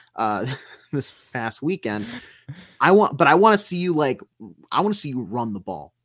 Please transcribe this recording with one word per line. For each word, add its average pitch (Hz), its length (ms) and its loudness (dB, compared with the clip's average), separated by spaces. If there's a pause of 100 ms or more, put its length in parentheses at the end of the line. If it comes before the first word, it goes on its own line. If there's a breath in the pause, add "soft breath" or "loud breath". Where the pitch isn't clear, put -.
(160 soft breath)
uh, 107 300 -2 (240)
<laughs> - 220 -20
this 139 180 -6 (220)
past 113 300 -8
weekend. 113 420 -4 (760 loud breath)
I 151 120 4
want, 202 240 4
but 143 120 4
I 151 60 8
wanna 202 240 6
see 180 180 -6
you, 180 180 -2
like, 143 260 0 (520)
I 135 80 0
wanna 202 140 0
see 151 160 -8
you 127 120 -6
run 113 300 -6
the 98 80 -8
ball. 80 340 -12 (100)